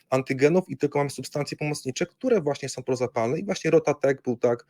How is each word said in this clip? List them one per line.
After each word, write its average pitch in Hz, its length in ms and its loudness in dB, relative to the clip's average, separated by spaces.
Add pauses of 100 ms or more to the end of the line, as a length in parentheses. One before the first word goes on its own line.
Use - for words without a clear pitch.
antygenów 139 600 2
i 135 80 -8
tylko 147 220 0
mamy 143 100 0
substancje 143 480 -8
pomocnicze, 151 480 -6
które 240 360 0
właśnie 143 280 -4
są - 140 -10
prozapalne 123 560 -2
i 202 60 -8
właśnie 185 260 -4
Rotatek 143 500 2
był 120 160 -2
tak 120 320 0